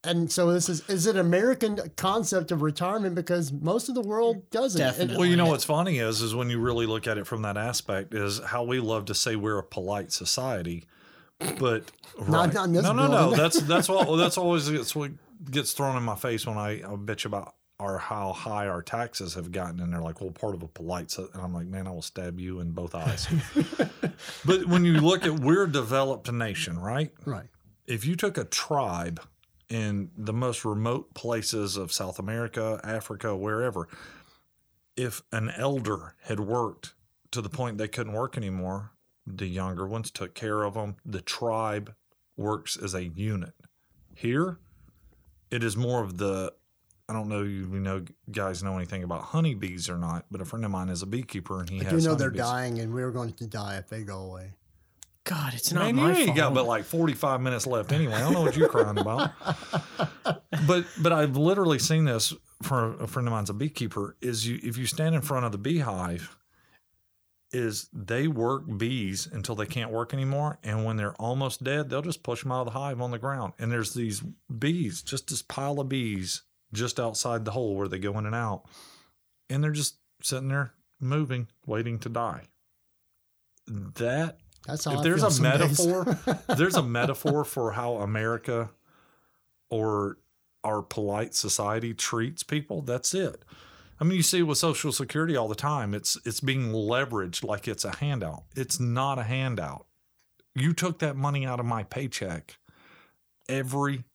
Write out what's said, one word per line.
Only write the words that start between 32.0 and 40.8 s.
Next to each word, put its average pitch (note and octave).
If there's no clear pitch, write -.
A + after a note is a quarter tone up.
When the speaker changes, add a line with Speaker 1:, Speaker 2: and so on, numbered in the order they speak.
Speaker 3:
America, A2
Africa, A2
wherever, G#2
if B2
an A2
elder G#2+
had G#2
worked A2
to B2
the G2+
point A#2
they A2
couldn't G#2+
work B2+
anymore, F#2+
the G2
younger F#2
ones A2+
took -
care G#2+
of G2+
'em. G#2